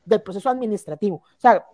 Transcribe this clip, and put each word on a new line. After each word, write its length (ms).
del 160
proceso 280
administrativo. 680
O 220
sea, 340